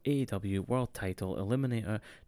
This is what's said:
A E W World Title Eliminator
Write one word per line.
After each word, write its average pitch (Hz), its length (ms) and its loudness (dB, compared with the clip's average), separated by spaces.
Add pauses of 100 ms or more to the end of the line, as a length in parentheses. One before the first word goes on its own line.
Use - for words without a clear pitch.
A 135 40 2
E 139 160 2
W 98 380 0
World 123 300 0
Title 92 420 -2
Eliminator 113 640 0 (280)